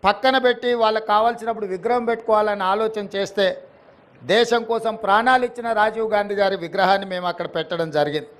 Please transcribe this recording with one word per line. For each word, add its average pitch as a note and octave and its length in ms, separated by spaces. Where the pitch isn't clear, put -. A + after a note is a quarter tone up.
పక్కన G#3 340
పెట్టి B3 240
వాళ్ళకు A3 300
కావాల్సినప్పుడు A3+ 600
విగ్రహం A#3 360
పెట్టుకోవాలని G#3+ 640
ఆలోచన A3 320
చేస్తే, G3 300
దేశం A3+ 480
కోసం A3+ 220
ప్రాణాలు A#3+ 440
ఇచ్చిన A#3 200
రాజీవ్ A3 340
గాంధీ G3+ 280
గారి G3 220
విగ్రహాన్ని F#3+ 500
మేము F3+ 180
అక్కడ F3 240
పెట్టడం E3 320
జరిగింది. D3 420